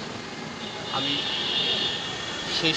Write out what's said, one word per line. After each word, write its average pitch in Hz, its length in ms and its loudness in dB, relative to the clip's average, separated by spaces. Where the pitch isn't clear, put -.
আমি 139 240 2
সেই 160 160 6